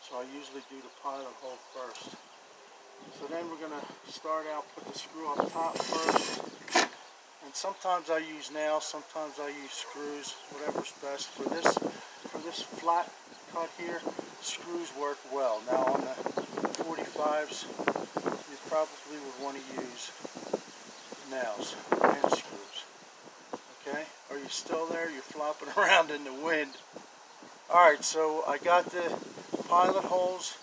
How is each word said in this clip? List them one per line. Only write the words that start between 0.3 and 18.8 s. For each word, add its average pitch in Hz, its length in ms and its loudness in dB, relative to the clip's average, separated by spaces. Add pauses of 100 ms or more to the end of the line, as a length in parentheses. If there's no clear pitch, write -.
usually 139 340 -10
do 135 140 -14
the 120 80 -14 (100)
pilot 135 300 -6 (100)
hole 127 160 -8 (160)
first. 120 440 -10 (1000)
So 143 120 -8
then 170 180 -4
we're 160 140 -8
gonna 151 240 -8 (220)
start 156 440 -2
out, 151 120 -4 (100)
put - 180 -10
the - 60 -8
screw 160 320 -6
up - 220 2
top 165 260 -2
first. - 640 2 (1040)
And 139 100 -16
sometimes 180 560 0
I 160 80 4
use 156 320 -6
nails, 151 340 2
sometimes 151 540 -6
I 147 100 -4
use 143 220 -8
screws, 147 640 -6 (160)
whatever's 147 500 -4
best. 139 280 -4
For - 200 -4
this, - 300 2 (500)
for - 100 -10
this 170 240 -6
flat 170 500 0 (400)
cut 165 260 -4
here, 170 220 -4 (400)
screws 170 600 -6
work 143 180 -2 (140)
well. 120 380 2
Now 131 140 4
on 131 160 4
the - 140 -2 (680)
forty-fives, 151 840 0 (840)
you 139 80 -12 (100)
probably 151 540 -2